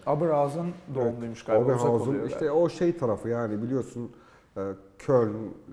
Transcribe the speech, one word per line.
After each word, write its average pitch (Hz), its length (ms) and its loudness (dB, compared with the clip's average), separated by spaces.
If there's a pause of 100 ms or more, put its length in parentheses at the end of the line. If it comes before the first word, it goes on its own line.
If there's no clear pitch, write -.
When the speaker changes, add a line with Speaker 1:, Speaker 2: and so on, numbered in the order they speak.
Speaker 1:
Aberhausen 151 580 0
Speaker 2:
Evet, 170 300 -10
Speaker 1:
doğumluymuş 117 500 -4
galiba, 110 200 4
uzak 123 160 2
Speaker 2:
Oberhausen, 120 300 2
Speaker 1:
oluyor 117 160 -2
Speaker 2:
işte - 120 -6
Speaker 1:
galiba. 147 160 0
Speaker 2:
o 165 140 4
şey 170 280 0
tarafı 110 320 -2
yani 113 340 -2
biliyorsun, 120 480 -4 (460)
e, 98 40 -6 (380)
Köln, 110 560 2 (180)